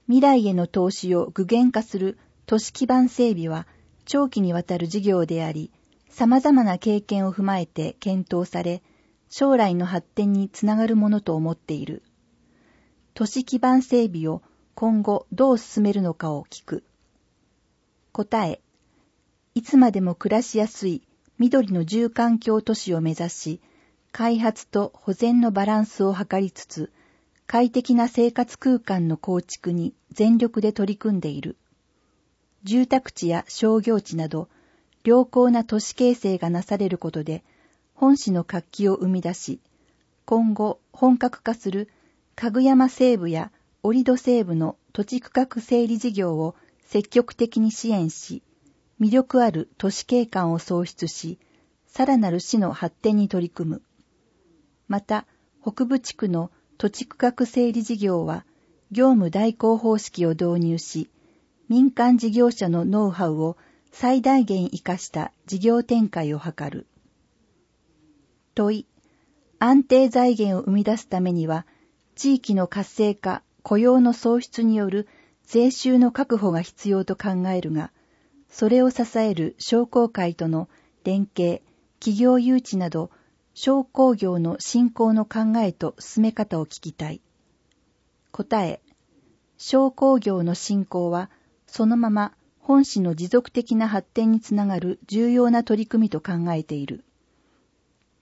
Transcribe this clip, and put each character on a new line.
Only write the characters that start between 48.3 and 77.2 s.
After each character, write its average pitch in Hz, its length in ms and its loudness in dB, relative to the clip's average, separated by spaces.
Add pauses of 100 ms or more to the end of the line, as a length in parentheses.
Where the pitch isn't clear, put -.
魅 214 80 4
力 254 340 2
あ 220 80 2
る 156 260 -6
都 196 120 -2
市 - 160 -6
景 240 220 0
観 175 260 -2
を 165 60 -2
創 175 260 -4
出 - 220 -8
し、 165 320 -14 (480)
さ - 180 -2
ら 277 100 4
な 208 160 2
る 175 80 0
市 - 180 -2
の 190 140 2
発 165 240 -8
展 214 220 0
に 202 100 2
取 175 200 -2
り - 20 -20
組 165 220 -6
む。 - 100 -10 (1040)
ま 202 140 -4
た、 214 240 -4 (360)
北 233 240 -4
部 262 140 0
地 - 160 -14
区 214 140 -4
の 170 220 -4 (260)
土 208 120 -2
地 254 160 -10
区 - 140 -20
画 247 260 0
整 240 260 0
理 226 120 -4
事 226 140 -6
業 180 280 -2
は、 165 200 -8 (460)
業 254 220 4
務 185 180 2
代 220 220 0
行 226 240 0
方 220 200 2
式 180 280 -4
を 165 60 2
導 175 280 -2
入 165 180 0
し、 - 320 -8 (600)
民 254 220 4
間 247 260 4
事 226 140 -2
業 240 200 4
者 202 180 -4
の 170 160 0
ノ 202 220 0
ウ 190 40 -2
ハ 170 180 -2
ウ 156 60 -2
を 160 220 -4 (340)
最 254 300 0
大 262 220 4
限 190 260 -2
活 - 140 -10
か 180 140 -4
し - 120 -16
た - 220 -8 (160)
事 190 120 -8
業 233 240 2
展 233 260 0
開 156 240 -6
を 147 60 -6
図 160 120 -10 (180)
る。 - 160 -12 (1700)
問 214 240 -2
い。 - 80 -14 (760)
安 269 240 6
定 262 260 6
財 247 280 4
源 196 220 0
を - 20 -4
生 190 100 -2
み 202 120 2
出 214 140 0
す - 100 -18
た 185 120 -4
め 180 120 0
に 165 160 -2
は、 160 180 -4 (500)
地 277 200 2
域 233 180 -2
の 185 140 2
活 202 240 -8
性 208 240 0
化、 - 260 -6 (220)
雇 208 160 2
用 247 220 6
の 240 120 4
創 233 260 0
出 233 240 -6
に 220 120 2
よ 202 140 -2
る 208 180 -4 (380)
税 240 260 2
収 254 260 0
の 240 140 6
確 247 260 -2
保 202 140 0
が 165 100 -2
必 - 280 -8
要 190 160 0
と 185 100 -4
考 185 340 -4